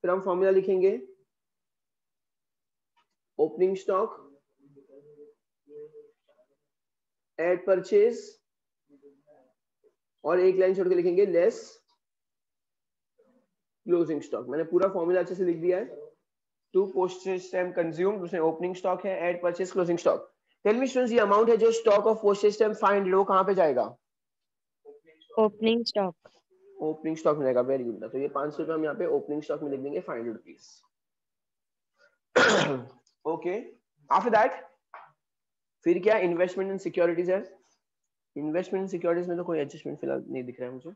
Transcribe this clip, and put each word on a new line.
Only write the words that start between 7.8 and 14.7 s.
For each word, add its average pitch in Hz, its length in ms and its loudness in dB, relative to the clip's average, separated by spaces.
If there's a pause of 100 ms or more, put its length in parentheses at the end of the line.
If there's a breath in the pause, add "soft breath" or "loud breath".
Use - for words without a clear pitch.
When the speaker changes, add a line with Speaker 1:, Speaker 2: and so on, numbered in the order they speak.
Speaker 1:
और 170 160 2
एक 185 180 4
लाइन 185 180 4
छोड़ 185 120 -2
के 180 80 2
लिखेंगे 175 300 2
less 180 340 2 (2250)
closing 165 360 0
stock। 120 260 -8
मैंने 147 160 -4
पूरा 175 260 2